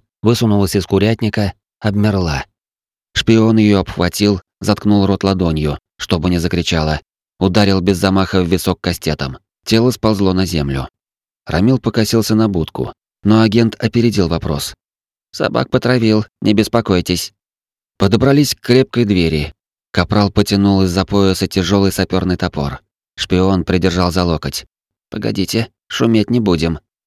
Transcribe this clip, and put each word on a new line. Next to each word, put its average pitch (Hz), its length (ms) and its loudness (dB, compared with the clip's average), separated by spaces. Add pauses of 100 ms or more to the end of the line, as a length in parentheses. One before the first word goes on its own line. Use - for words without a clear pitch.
(220)
высунулась 104 540 2
из 95 100 0
курятника, 104 680 0 (260)
обмерла. 98 680 -2 (680)
Шпион 110 440 2
её 104 240 4
обхватил, 92 600 -2 (200)
заткнул 104 440 0
рот 95 200 -2
ладонью, 82 520 -2 (200)
чтобы 87 320 -2
не 87 100 0
закричала, 80 640 -2 (380)
ударил 98 420 2
без 92 160 0
замаха 95 440 0
в 87 60 -2
висок 90 320 -2
кастетом. 73 580 -6 (280)
Тело 117 260 2
сползло 101 420 0
на 92 120 0
землю. 69 440 -4 (560)
Рамил 110 340 0
покосился 110 560 0
на 110 140 2
будку, 78 440 -6 (300)
но 110 180 2
агент 113 340 2
опередил 110 520 0
вопрос. 78 460 -6 (580)
«Собак - 380 -2
потравил, 113 560 0 (160)
не 107 120 2
беспокойтесь». 101 800 0 (640)
Подобрались 127 580 2
к - 40 -20
крепкой 123 460 2
двери. 80 480 0 (380)
Капрал 101 400 0
потянул 98 520 2
из-за 92 220 0
пояса 98 420 0
тяжёлый 98 440 0
сапёрный 90 460 -2
топор. 71 440 -6 (340)
Шпион 92 480 0
придержал 90 480 0
за 87 120 -2
локоть. 78 420 -4 (440)
«Погодите, 107 600 -4 (180)
шуметь 113 420 0
не 120 100 2
будем». 82 400 0 (280)